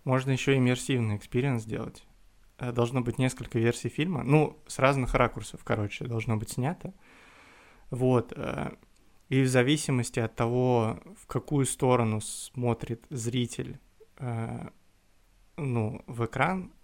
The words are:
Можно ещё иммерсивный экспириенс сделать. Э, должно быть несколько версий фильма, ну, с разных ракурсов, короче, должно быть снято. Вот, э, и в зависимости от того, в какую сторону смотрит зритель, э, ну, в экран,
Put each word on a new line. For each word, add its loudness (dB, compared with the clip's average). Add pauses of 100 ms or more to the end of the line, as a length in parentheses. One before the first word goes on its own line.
Можно 0
ещё 4
иммерсивный 2
экспириенс -2
сделать. -10 (540)
Э, -6
должно 2
быть -2
несколько -2
версий 2
фильма, -2
ну, 4 (100)
с -10
разных 4
ракурсов, 0
короче, -2
должно -2
быть -6
снято. -4 (1000)
Вот, 2
э, -6 (560)
и 2
в 2
зависимости 2
от -2
того, 2 (220)
в -20
какую -2
сторону 2
смотрит -4
зритель, -4 (400)
э, -6 (880)
ну, -2
в -4
экран, -2 (120)